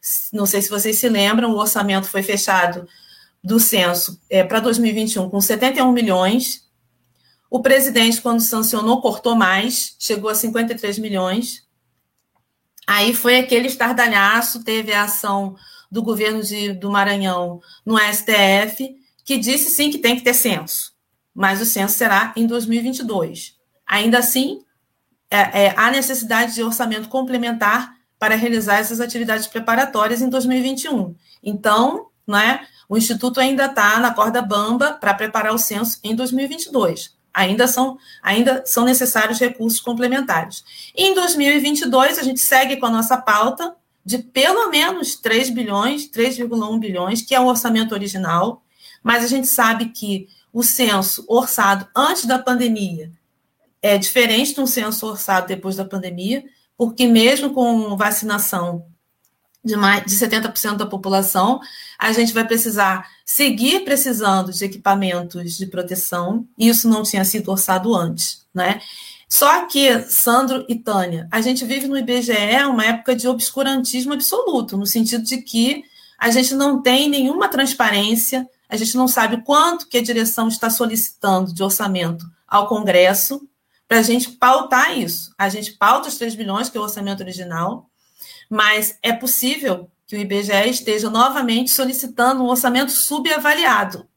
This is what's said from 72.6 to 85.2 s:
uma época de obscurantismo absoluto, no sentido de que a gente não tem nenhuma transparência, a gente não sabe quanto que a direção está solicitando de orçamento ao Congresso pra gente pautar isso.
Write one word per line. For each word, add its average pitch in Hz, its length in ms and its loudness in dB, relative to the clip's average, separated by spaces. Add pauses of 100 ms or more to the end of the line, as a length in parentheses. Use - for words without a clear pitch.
uma 240 180 2
época 233 320 0
de 240 120 -4
obscurantismo 254 840 -2
absoluto, 311 600 -2
no 202 120 -2
sentido 226 360 0
de 254 140 -4
que 254 460 0 (340)
a 233 140 0
gente 254 240 2
não 277 260 2
tem 269 260 4
nenhuma 285 400 0
transparência, 233 1000 0 (200)
a - 80 -8
gente 220 220 -2
não 254 100 4
sabe 233 360 0
quanto 330 440 2
que - 100 -2
a 240 60 0
direção 226 440 0
está 226 220 -2
solicitando 208 840 0
de 170 80 -6
orçamento 190 640 -2 (220)
ao 233 200 2
Congresso 196 800 2 (400)
pra 226 140 4
gente 240 300 0
pautar 269 640 2
isso. 170 400 -6